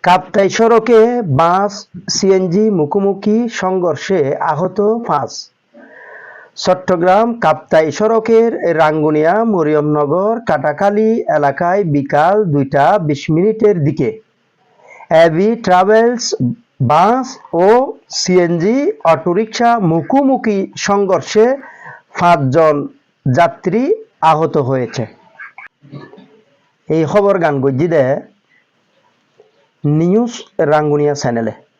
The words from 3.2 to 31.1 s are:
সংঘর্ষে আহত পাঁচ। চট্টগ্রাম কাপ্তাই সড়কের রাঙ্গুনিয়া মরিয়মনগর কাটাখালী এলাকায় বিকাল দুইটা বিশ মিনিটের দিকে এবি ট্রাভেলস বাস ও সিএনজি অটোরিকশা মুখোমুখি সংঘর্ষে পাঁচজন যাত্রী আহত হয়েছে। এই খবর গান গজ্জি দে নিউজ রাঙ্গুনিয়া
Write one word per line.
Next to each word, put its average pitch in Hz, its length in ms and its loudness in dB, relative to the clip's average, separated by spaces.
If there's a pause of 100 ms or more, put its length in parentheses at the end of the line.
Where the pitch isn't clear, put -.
সংঘর্ষে 185 720 -2 (220)
আহত 160 380 -4 (260)
পাঁচ। 139 260 -4 (1200)
চট্টগ্রাম 185 720 0 (120)
কাপ্তাই 156 520 0
সড়কের 226 600 2 (260)
রাঙ্গুনিয়া 156 560 2 (100)
মরিয়মনগর 151 920 0 (120)
কাটাখালী 185 640 0 (180)
এলাকায় 156 560 0
বিকাল 151 520 0 (100)
দুইটা 143 400 0 (140)
বিশ 151 300 -4
মিনিটের 208 540 0
দিকে 139 260 -2 (1040)
এবি 165 400 4
ট্রাভেলস 226 680 2 (560)
বাস 190 460 2 (260)
ও 170 120 2 (440)
সিএনজি 180 680 0 (260)
অটোরিকশা 196 680 0 (100)
মুখোমুখি 208 800 0 (180)
সংঘর্ষে 202 680 0 (720)
পাঁচজন 156 580 2 (500)
যাত্রী 170 580 0 (380)
আহত 160 360 0
হয়েছে। 127 460 -2 (1900)
এই 160 160 0
খবর 202 340 0
গান 156 220 0
গজ্জি 139 260 0
দে 165 160 2 (1800)
নিউজ 175 480 0 (400)
রাঙ্গুনিয়া 147 440 0